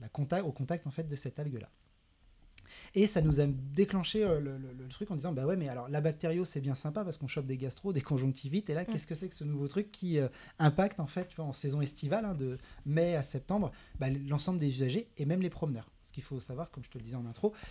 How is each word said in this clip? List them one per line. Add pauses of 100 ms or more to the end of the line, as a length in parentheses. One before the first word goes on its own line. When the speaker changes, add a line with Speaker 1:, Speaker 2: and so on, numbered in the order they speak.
Speaker 1:
la
contact,
au
contact,
en
fait,
de
cette
algue-là. (1300)
Et
ça
nous
a
déclenché,
euh,
le,
le,
le
truc
en
disant, «
Bah
ouais,
mais
alors
la
bactério,
c'est
bien
sympa
parce
qu'on
chope
des
gastro,
des
conjonctivites,
et
là,
Speaker 2:
Mm.
Speaker 1:
qu'est-ce
que
c'est
que
ce
nouveau
truc
qui,
euh, (300)
impacte,
en
fait,
tu
vois,
en
saison
estivale,
hein,
de (260)
mai
à
septembre, (300)
bah, (180)
l'ensemble
des
usagers
et
même
les
promeneurs ? » (100)
Ce
qu'il
faut
savoir,
comme
je
te
le
disais
en
intro, (180)